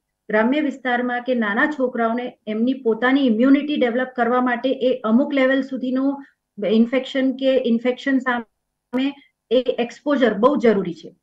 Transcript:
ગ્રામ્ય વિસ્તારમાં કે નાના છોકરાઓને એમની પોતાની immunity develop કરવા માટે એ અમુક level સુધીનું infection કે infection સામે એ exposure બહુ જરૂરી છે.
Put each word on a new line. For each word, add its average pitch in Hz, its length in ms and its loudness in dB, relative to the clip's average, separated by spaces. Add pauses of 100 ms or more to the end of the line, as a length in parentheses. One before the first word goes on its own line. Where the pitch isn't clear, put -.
(300)
ગ્રામ્ય 226 300 2
વિસ્તારમાં 247 640 -2
કે 254 140 -2
નાના 226 300 0
છોકરાઓને 247 720 -4 (100)
એમની 226 260 0
પોતાની 247 520 0
immunity 277 520 2
develop 254 300 -2
કરવા 247 340 0
માટે 254 300 -2
એ 254 280 -2
અમુક 262 340 2
level 269 280 2
સુધીનું 262 640 -4 (420)
infection 254 680 2
કે 262 300 2
infection 247 520 0
સામે 247 960 -6 (380)
એ 254 80 4
exposure 240 760 0
બહુ 247 240 2
જરૂરી 196 360 2
છે. - 300 -18